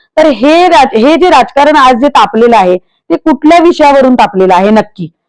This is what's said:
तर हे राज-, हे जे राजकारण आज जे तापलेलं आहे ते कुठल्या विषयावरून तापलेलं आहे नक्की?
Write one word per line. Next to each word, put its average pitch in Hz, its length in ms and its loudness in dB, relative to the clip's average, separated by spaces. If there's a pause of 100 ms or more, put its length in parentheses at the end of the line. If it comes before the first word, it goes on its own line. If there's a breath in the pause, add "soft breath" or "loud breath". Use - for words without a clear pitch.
(160 soft breath)
तर 320 100 0
हे 302 420 0
राज-, 302 280 0
हे 277 200 0
जे 349 140 0
राजकारण 285 460 0
आज 262 180 2
जे 254 140 -2
तापलेलं 233 480 0
आहे 185 220 0
ते - 380 -10
कुठल्या 311 460 0
विषयावरून 277 520 0
तापलेलं 190 400 -2
आहे 190 160 0
नक्की? 208 380 -4 (200)